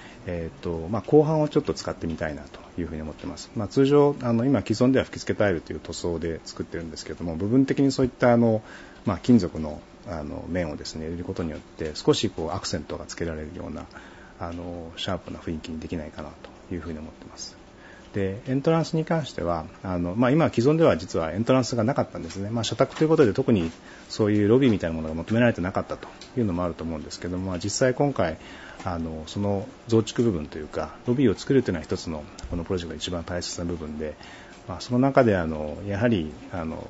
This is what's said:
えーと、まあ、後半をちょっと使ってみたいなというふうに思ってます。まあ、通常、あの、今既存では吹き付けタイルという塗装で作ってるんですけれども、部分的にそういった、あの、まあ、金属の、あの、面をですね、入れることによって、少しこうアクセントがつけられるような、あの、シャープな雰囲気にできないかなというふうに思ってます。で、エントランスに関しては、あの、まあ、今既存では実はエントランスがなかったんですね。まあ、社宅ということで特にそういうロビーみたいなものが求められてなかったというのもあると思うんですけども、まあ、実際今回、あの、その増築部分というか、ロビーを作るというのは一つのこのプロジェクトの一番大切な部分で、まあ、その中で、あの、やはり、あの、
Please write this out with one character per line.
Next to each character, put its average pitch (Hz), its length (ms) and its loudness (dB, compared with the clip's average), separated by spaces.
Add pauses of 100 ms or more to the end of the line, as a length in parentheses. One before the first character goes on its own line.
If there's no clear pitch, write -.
(280)
え 85 280 -4
ー - 80 -18
と、 82 260 -4
ま 110 100 -2
あ、 - 20 -4
後 151 220 6
半 156 180 2
を 151 60 2
ち 151 100 -2
ょ - 40 6
っ - 20 -12
と - 100 -2
使 - 160 -6
っ 82 60 -4
て - 100 -8
み 80 100 -4
た 80 140 -4
い 76 60 -6
な 73 80 -14
と - 160 -18 (200)
い 87 40 -4
う 78 40 -4
ふ 78 40 -12
う 80 40 -8
に 78 60 -8
思 76 120 -10
っ - 20 -14
て - 100 -16
ま 87 120 -10
す。 - 180 -16
ま 110 100 -2
あ、 - 20 -6
通 139 180 4
常、 143 360 6
あ 120 120 0
の、 117 120 2
今 135 140 4
既 110 140 -2
存 123 180 6
で 131 80 6
は 90 60 2
吹 - 120 -12
き - 40 -12
付 - 120 -2
け - 60 -2
タ 104 100 4
イ 92 40 2
ル 78 80 -2
と - 120 -10
い 78 40 -6
う - 20 -8
塗 85 140 -10
装 85 260 -2
で 80 260 -4
作 - 180 -10
っ - 20 -4
て - 120 -10
る 82 60 -6
ん 80 80 -10
で 76 60 -12
す - 80 -12
け 82 60 -8
れ 78 40 -8
ど - 80 -8
も、 85 120 -4
部 95 120 -2
分 131 180 6
的 135 140 0
に 139 120 4
そ 135 120 2
う - 20 6
い 123 40 0
っ - 20 -6
た、 123 200 4
あ 120 60 8
の、 113 240 4 (440)
ま 98 100 0
あ、 82 80 -6
金 120 160 8
属 82 200 0
の、 78 220 -8 (260)
あ 82 160 -8
の、 76 260 -8
面 85 220 -2
を 71 40 -8
で - 100 -14
す - 100 -12
ね、 78 100 -8
入 80 80 -6
れ 85 40 -8
る 87 60 -8
こ 95 100 -8
と 95 100 -6
に 80 60 -4
よ 76 80 -8
っ - 20 -12
て、 - 360 -8
少 - 180 4
し 107 160 0
こ 80 240 -4
う - 20 -4
ア 98 40 -6
ク - 80 -8
セ 92 100 -4
ン 76 60 -6
ト 78 140 -8
が 82 80 -12
つ - 100 -12
け 87 100 -4
ら 82 80 -4
れ 78 80 -8
る 78 140 -12
よ 82 140 -10
う 76 40 -10
な、 76 120 -10 (540)
あ 85 120 -8
の、 87 460 -10
シ - 120 -6
ャ 92 60 0
ー - 20 -4
プ - 140 -12
な 82 80 -12
雰 82 160 -6
囲 - 20 -6
気 78 140 -12
に 80 80 -8
で 82 80 -10
き 87 100 -6
な 78 80 -8
い 80 60 -14
か - 100 -14
な 76 80 -12 (400)
と 92 60 -6
い - 20 -6
う 80 40 -6
ふ 78 60 -12
う 82 60 -8
に 78 60 -10
思 78 100 -14
っ - 20 -16
て - 140 -20
ま - 120 -18
す。 - 200 -16 (560)
で、 98 340 -2
エ 131 60 0
ン 135 100 0
ト 165 80 4
ラ 165 80 4
ン 156 60 0
ス - 100 -4
に 160 100 0
関 160 220 0
し - 60 -14
て - 100 -6
は、 82 220 0 (180)
あ 92 140 -2
の、 87 180 -2
ま 120 140 4
あ、 - 20 6
今 147 200 4
既 117 160 2
存 156 100 4
で 165 60 4
は 107 140 6
実 87 220 -4
は 80 120 -2
エ 87 60 -4
ン 110 60 0
ト 131 100 4
ラ 131 60 6
ン 123 40 2
ス 120 120 -4
が 113 80 2
な 123 100 2
か 123 100 2
っ - 60 -4
た - 80 -12
ん - 60 -8
で 82 60 -10
す 95 80 -10
ね。 101 120 -6
ま 117 120 -2
あ、 - 20 -2
社 113 120 -4
宅 - 200 2
と - 80 2
い - 20 6
う 151 40 2
こ 160 80 6
と 151 80 8
で 98 80 4
特 131 200 2
に 82 180 4 (380)
そ - 160 0
う 104 60 4
い 104 120 4
う 101 40 6
ロ 113 100 8
ビ 135 120 6
ー - 20 8
み 95 80 2
た 87 80 -2
い - 20 0
な 80 60 -2
も 80 80 -4
の 80 60 -4
が 78 40 -6
求 82 220 -2
め 117 40 4
ら 123 80 8
れ 113 60 4
て - 80 -4
な 87 100 0
か - 100 0
っ - 40 -8
た 76 100 -6
と - 120 -14 (280)
い 127 60 0
う 110 40 2
の 95 80 0
も 87 100 0
あ 90 40 0
る 82 60 -2
と - 100 -10
思 82 120 -4
う 76 40 -6
ん 71 40 -10
で - 80 -14
す - 80 -14
け 92 80 -8
ど 90 100 -4
も、 92 140 -4
ま - 60 -4
あ、 - 20 -6
実 101 120 -4
際 127 220 2
今 143 200 0
回、 85 240 0 (460)
あ 90 140 -4
の、 80 300 -6
そ - 120 -8
の 101 280 -2 (200)
増 113 140 6
築 113 220 -2
部 117 80 4
分 76 160 -4
と - 100 -12
い 78 60 -8
う 76 40 -10
か、 78 280 -6 (100)
ロ 123 80 2
ビ 135 120 4
ー 104 60 8
を 85 40 0
作 - 180 -2
る 131 80 6
と - 80 -2
い - 20 0
う - 20 0
の 80 80 -2
は - 20 -12
一 95 140 -4
つ - 100 -10
の 78 160 -6 (260)
こ 90 60 -6
の 85 80 -4
プ 85 80 -8
ロ 95 80 0
ジ 85 60 -6
ェ - 20 -10
ク 80 60 -10
ト - 20 -8
の - 20 -12
一 87 140 -6
番 87 120 -6
大 87 200 -6
切 - 160 -8
な 87 60 -4
部 85 100 -4
分 78 240 -8
で、 76 160 -6 (520)
ま 87 100 -8
あ、 - 40 -12
そ - 120 -4
の 123 60 4
中 135 240 6
で、 104 140 6
あ 85 80 2
の、 76 400 -4
や 101 140 -4
は 123 80 4
り、 85 240 2 (200)
あ 87 140 -6
の、 80 240 -8